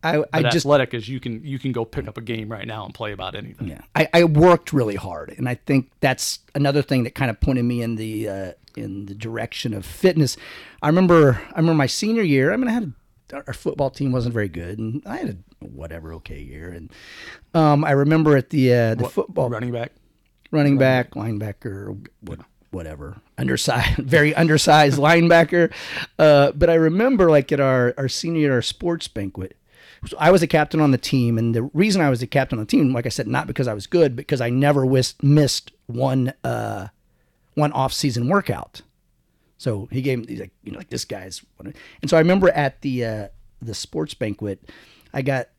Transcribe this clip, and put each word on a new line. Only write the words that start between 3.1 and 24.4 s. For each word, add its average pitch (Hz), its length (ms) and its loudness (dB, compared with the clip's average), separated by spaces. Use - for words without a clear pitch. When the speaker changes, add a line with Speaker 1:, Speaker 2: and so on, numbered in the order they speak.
Speaker 2:
about 95 240 -10
anything. - 340 -12
Speaker 1:
Yeah, 78 120 -14
I, 143 180 -4
I 170 100 6
worked 165 480 4
really 117 220 0
hard, 90 420 -12
and 127 120 -6
I 123 80 -4
think 135 420 -2
that's - 400 -2
another 143 280 0
thing 131 220 0
that - 120 -10
kinda 120 180 -2
pointed 127 300 0
me 120 180 -2
in 117 140 -6
the, 110 320 -6
uh, 95 240 -8
in 101 300 -10
the 101 100 -14
direction 113 580 -8
of 98 100 -10
fitness. 160 520 0
I - 60 -4
remember, 160 540 6
I - 40 -6
remember 165 180 2
my 139 100 2
senior 220 360 -2
year. 143 300 2
I 220 40 -2
mean, 254 120 -2
I 220 40 -2
had 214 200 -4
a, 196 160 -14
our 131 40 -10
football - 380 -4
team 135 220 -4
wasn't 123 220 -2
very 104 140 -2
good, 85 300 -10
and 113 280 -8
I 220 100 -10
had 311 140 -8
a - 360 -18
whatever 80 480 -14
okay 82 260 -16
year. 76 300 -16
And, 85 200 -16
um, 151 320 4
I 156 60 0
remember 151 460 4
at 131 140 -2
the, 131 220 4
uh, 117 220 2
the 113 100 -4
Speaker 2:
What, 123 80 -8
Speaker 1:
football - 380 -2
Speaker 2:
running 120 220 -6
back, 117 200 -8
Speaker 1:
running 143 200 4
Speaker 2:
Running 139 60 4
Speaker 1:
back, 131 360 2
Speaker 2:
back. - 80 -8
Speaker 1:
linebacker, 101 840 -10
what, - 180 -14
Speaker 2:
Yeah. - 40 -20
Speaker 1:
whatever, 78 480 -12
undersized, 127 600 0
<laughs> - 0 -
very 151 360 2
undersized 151 640 4